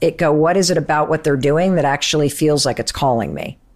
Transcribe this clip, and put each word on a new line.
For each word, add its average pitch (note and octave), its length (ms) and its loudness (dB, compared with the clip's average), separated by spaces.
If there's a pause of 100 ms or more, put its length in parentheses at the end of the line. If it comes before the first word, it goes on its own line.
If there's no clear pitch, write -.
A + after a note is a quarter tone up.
it D#3+ 160 0
go, D#3 160 2
"What D#3+ 240 2
is F3+ 120 2
it F3 80 0
about D3+ 320 0
what D#3+ 140 -2
they're C#3+ 140 2
doing D#3+ 380 2
that D3 100 2
actually C#3+ 420 0
feels D3+ 380 0
like B2 120 -2
it's - 140 -6
calling A#2 420 -2
me? - 240 -10 (180)